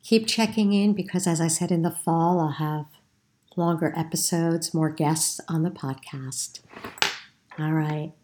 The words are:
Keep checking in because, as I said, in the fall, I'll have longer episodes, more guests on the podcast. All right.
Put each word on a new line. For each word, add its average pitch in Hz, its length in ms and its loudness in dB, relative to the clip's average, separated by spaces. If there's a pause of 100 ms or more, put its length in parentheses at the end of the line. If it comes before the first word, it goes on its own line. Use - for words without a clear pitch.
Keep 220 260 4
checking 214 440 2
in 202 220 4
because, 185 320 -2
as 165 160 2
I 165 60 2
said, 170 220 -2
in 170 120 2
the 170 80 2
fall, 165 500 2
I'll 156 120 0
have 151 340 -4 (680)
longer 170 400 0
episodes, 165 760 0
more 156 160 2
guests 156 580 0
on 165 160 0
the 175 80 0
podcast. 131 880 -10 (1000)
All 156 140 0
right. 151 520 -2